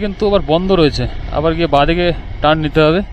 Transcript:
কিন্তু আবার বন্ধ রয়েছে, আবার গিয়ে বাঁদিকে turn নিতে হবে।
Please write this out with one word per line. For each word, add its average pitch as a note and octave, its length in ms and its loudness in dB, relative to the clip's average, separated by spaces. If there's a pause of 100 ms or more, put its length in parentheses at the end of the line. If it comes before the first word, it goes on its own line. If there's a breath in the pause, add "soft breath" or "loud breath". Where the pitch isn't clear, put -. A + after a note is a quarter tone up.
কিন্তু G3+ 260 -4
আবার G3+ 120 2 (100)
বন্ধ F3 200 0
রয়েছে, D#3 320 2 (340)
আবার D#3 200 0
গিয়ে E3+ 180 0
বাঁদিকে E3 320 2 (340)
turn D#3 240 2
নিতে D3+ 200 0
হবে। E3 160 2 (120)